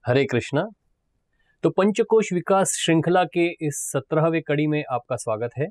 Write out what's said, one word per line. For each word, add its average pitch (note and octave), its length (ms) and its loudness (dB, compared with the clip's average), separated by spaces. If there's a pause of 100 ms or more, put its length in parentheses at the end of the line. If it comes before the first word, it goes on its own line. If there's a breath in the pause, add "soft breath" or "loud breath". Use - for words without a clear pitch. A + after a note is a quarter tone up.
हरे C3+ 160 4
कृष्णा। C3+ 420 -2 (960)
तो E3 60 4
पंचकोश G#3 640 2
विकास F#3+ 340 2
श्रृंखला E3+ 560 2
के E3+ 260 0
इस - 440 -6
सत्रहवें D#3+ 480 0
कड़ी D3+ 260 0
में D3+ 240 -2
आपका B2 240 -4
स्वागत A#2 420 -4
है। C#3+ 140 -2